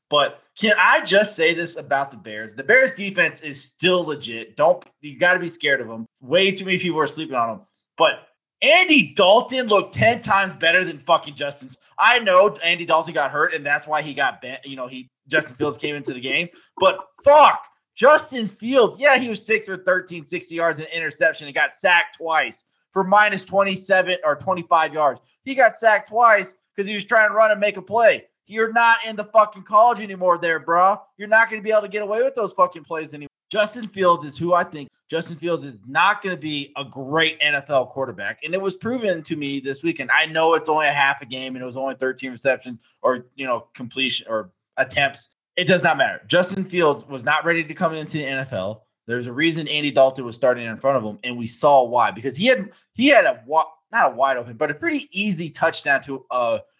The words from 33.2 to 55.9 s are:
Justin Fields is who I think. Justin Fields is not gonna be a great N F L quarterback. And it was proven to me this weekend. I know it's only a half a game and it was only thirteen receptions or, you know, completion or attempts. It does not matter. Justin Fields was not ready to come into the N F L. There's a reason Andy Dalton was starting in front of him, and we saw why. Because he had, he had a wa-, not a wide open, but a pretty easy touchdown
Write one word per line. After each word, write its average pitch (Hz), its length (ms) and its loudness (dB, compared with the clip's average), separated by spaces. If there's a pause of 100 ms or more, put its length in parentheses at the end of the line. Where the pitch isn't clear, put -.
Justin 214 380 -4
Fields 175 360 2
is 139 140 -14
who 175 160 0
I 175 100 2
think. 151 240 -14 (220)
Justin 165 260 -6
Fields 165 280 -4
is 135 100 -14 (120)
not 175 360 2
gonna 185 140 -6
be 147 400 -8
a 139 80 -8
great 151 560 -2
N 147 140 2
F 139 160 -6
L 131 160 2
quarterback. 113 560 -8
And 156 120 -10
it 190 60 -4
was 190 140 -4
proven 220 500 -4
to 165 120 -8
me 139 240 -6
this 135 220 -8
weekend. 156 280 -6
I 151 160 2
know 160 280 0
it's 156 140 -2
only 156 180 0
a 143 60 0
half 139 300 0
a 139 40 -16
game 131 280 -12
and 127 80 -12
it 127 40 -10
was 123 100 -14
only 131 180 -6
thirteen 131 360 -6
receptions 123 500 -4 (220)
or, 127 240 -2 (100)
you 139 100 -10
know, 120 280 -4
completion 127 540 -6
or 107 220 -6 (260)
attempts. 135 580 -4 (220)
It 180 80 -2
does 185 180 2
not 160 140 2
matter. 147 300 -2
Justin 180 380 0
Fields 170 420 0
was 135 180 -12
not 147 200 -2
ready 165 180 0
to 151 120 -14
come 160 200 -2
into 156 240 -8
the 147 80 -6
N 135 120 -4
F 135 140 -8
L. 104 340 -8 (200)
There's 120 220 -6
a 120 40 -10
reason 156 360 -2
Andy 147 220 -4
Dalton 135 340 2
was 117 120 -10
starting 120 300 0
in 110 120 -8
front 135 180 0
of 113 80 -2
him, 104 200 -10
and 123 140 -8
we 117 80 -6
saw 139 380 4
why. 117 260 2
Because 120 260 -8
he 190 100 -2
had, 240 240 0 (240)
he 254 140 2
had 233 160 6
a 123 220 -2
wa-, 156 180 0 (280)
not 175 200 2
a - 20 -16
wide 131 220 0
open, 117 200 -8
but 151 140 -2
a 147 40 -8
pretty 302 360 -6
easy 185 400 -4
touchdown 151 520 -2